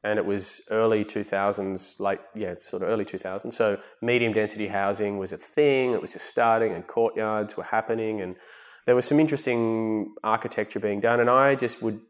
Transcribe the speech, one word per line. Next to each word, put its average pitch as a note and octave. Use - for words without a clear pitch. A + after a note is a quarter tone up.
And G#2+
it F#2+
was G2+
early A2
two G#2
thousands, G2
late, G2
yeah, F#2+
sort F#2
of F#2
early A2
two F#2+
thousands. F#2+
So G#2
medium A#2
density G#2+
housing G2+
was F#2+
a D#2
thing. C3+
It G#2+
was -
just -
starting A2+
and F2
courtyards G#2+
were -
happening. A2
And F#2
there B2
was B2
some D3
interesting A2+
architecture A2
being G2+
done. A#2
And A#2+
I C3+
just B2
would A2